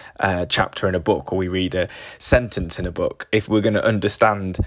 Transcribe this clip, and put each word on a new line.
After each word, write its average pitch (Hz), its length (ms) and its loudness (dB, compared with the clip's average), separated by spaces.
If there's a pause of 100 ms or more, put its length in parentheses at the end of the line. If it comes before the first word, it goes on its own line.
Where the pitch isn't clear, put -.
(200)
a 90 280 0
chapter - 420 0
in 92 60 -2
a 90 40 2
book 80 320 0
or 90 60 0
we 92 100 0
read 92 280 -2
a 87 120 0 (300)
sentence 110 600 0
in 90 80 -4
a 87 40 -6
book, - 400 -4
if 107 160 2
we're 107 140 2
gonna 104 200 2
understand 104 840 2